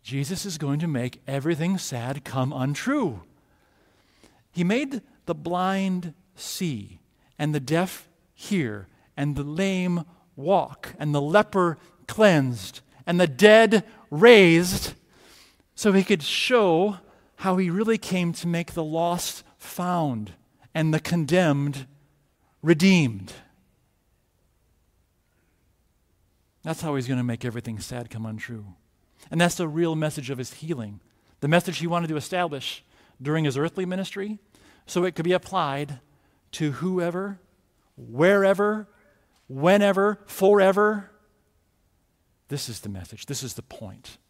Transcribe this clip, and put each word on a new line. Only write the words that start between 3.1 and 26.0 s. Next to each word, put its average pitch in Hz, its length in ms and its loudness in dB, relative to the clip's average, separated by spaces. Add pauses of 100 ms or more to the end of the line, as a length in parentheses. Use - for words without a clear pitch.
He 175 100 -4
made 254 380 -2 (240)
the 165 100 -6
blind 180 800 -4 (240)
see, 123 640 -8 (380)
and 151 160 -2
the 151 60 -2
deaf 160 480 -4 (260)
hear, 110 520 -4 (300)
and 147 180 -4
the 139 80 -6
lame 180 600 -2 (320)
walk, 151 640 -2
and 147 160 -2
the 143 80 0
leper 180 560 2 (280)
cleansed, 139 760 2 (240)
and 175 120 0
the 180 80 4
dead 214 560 6 (280)
raised, 185 840 6 (840)
so 208 180 2
he 190 120 6
could 185 180 2
show 196 760 2 (380)
how 185 200 0
he 185 140 0
really 214 280 0
came 175 360 -2
to - 120 -8
make 170 280 -2
the 165 100 -4
lost 170 580 -4 (140)
found 147 800 -4 (400)
and 160 180 0
the 156 80 0
condemned 143 840 0 (760)
redeemed. 151 720 4 (3250)